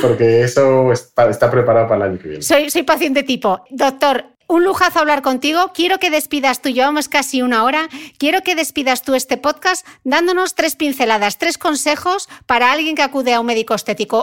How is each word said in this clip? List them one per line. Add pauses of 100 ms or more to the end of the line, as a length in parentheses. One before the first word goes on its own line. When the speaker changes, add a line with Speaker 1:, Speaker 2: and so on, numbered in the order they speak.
Speaker 1:
porque
eso
está,
está
preparado
para
el
año
que
viene.
Speaker 2:
Soy,
soy
paciente
tipo.
Doctor, (220)
un
lujazo
hablar
contigo.
Quiero
que
despidas
tú,
llevamos
casi
una
hora, (300)
quiero
que
despidas
tú
este
podcast (160)
dándonos
tres
pinceladas,
tres
consejos (180)
para
alguien
que
acude
a
un
médico
estético,